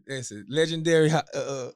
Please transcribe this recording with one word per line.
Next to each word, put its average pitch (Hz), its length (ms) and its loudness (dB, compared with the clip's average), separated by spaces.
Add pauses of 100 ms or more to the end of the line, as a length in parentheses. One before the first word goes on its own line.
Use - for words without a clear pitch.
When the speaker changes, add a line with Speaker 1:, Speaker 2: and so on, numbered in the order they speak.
Speaker 1:
but 135 80 -12
Speaker 2:
listen. 107 340 -12
Legendary, 160 640 2
uh, 160 100 2 (120)
uh, 131 420 -6